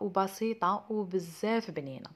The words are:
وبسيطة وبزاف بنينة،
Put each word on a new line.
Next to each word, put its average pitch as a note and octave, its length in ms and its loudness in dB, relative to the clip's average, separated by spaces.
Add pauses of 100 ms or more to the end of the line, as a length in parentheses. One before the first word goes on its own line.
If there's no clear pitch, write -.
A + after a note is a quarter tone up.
وبسيطة G#3 880 2
وبزاف G3+ 800 0
بنينة، C#3 440 -8